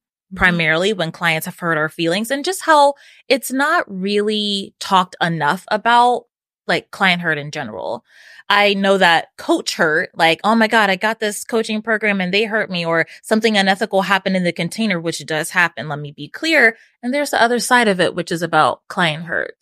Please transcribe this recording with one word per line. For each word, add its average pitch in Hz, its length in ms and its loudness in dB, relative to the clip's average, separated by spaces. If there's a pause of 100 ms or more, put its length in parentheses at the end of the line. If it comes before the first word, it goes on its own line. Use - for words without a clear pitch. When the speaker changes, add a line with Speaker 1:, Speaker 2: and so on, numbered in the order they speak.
(260)
Speaker 1:
Mm-hmm. 190 120 -16
Speaker 2:
primarily 175 540 2
when 170 200 -4
clients 160 340 -2
have 180 140 -12
hurt 165 180 -2
our 156 100 0
feelings, 175 440 -2
and 277 120 -4
just 370 180 -4
how 285 320 4 (340)
it's 247 240 0
not 294 360 0
really 202 920 -4
talked 180 420 0
enough 165 480 -2
about, 240 540 2 (420)
like, 175 240 -2
client 175 320 0
hurt 160 160 -2
in 147 140 -10
general. 107 520 -8 (440)
I 202 260 4
know 196 240 2
that 170 300 4 (100)
coach - 380 -2
hurt, 165 400 0
like, 165 260 2
"Oh 214 140 2
my 220 100 4
God, 214 240 2
I 190 60 0
got 220 240 -4
this 208 240 -6
coaching 220 360 -4
program 214 400 -2
and 180 140 -2
they 208 100 2
hurt 214 280 -2
me," 170 120 -4
or 165 220 0 (160)
something 220 340 2
unethical 190 460 2
happened 190 340 0
in 185 60 0
the 175 100 0
container, 180 480 -4
which 160 260 -6
does 156 240 -4
happen. 165 380 -2
Let 147 120 -8
me 147 100 -12
be 147 180 -14
clear. 277 480 2 (280)
And 254 100 -4
there's 285 160 -2
the - 100 0
other 233 200 2
side 247 260 2
of 185 140 2
it, 165 160 0
which 175 160 -6
is 165 100 -4
about 160 460 2
client 165 380 -2
hurt. 98 360 -6